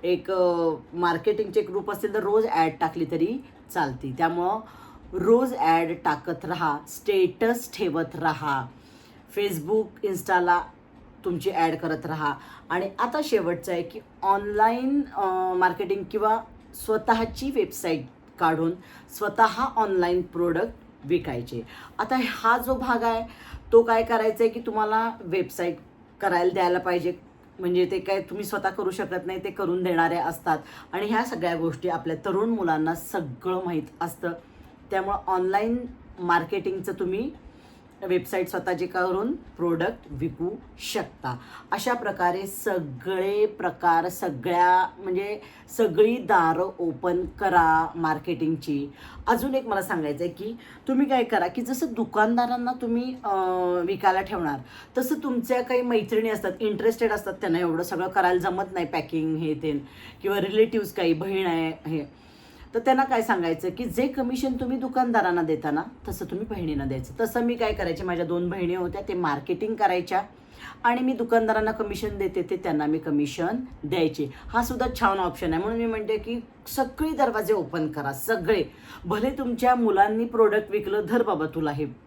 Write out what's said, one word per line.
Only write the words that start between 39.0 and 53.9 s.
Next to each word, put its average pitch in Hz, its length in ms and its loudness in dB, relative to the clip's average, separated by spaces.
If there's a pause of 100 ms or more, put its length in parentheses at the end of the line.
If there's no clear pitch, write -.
प्रोडक्ट 170 640 -2 (120)
विकू 156 400 -4 (280)
शकता. - 600 -6 (320)
अशा 208 220 0
प्रकारे 196 540 0
सगळे 190 1000 0
प्रकार, 175 600 2
सगळ्या, 180 880 2
म्हणजे 196 420 -4 (360)
सगळी 214 400 4
दारं 180 640 4
ओपन 175 480 -2
करा 165 680 4
मार्केटिंगची. 156 1000 -2 (340)
अजून 254 280 2
एक 262 120 0
मला 196 160 0
सांगायचं 156 420 -2
आहे 175 80 -4
की 220 240 -8 (320)
तुम्ही 269 200 4
काय 254 160 4
करा 226 220 2
की 240 160 -4
जसं 254 300 -2
दुकानदारांना 240 800 0
तुम्ही, 247 420 -2 (100)
अ, 208 100 0 (500)
विकायला 190 380 2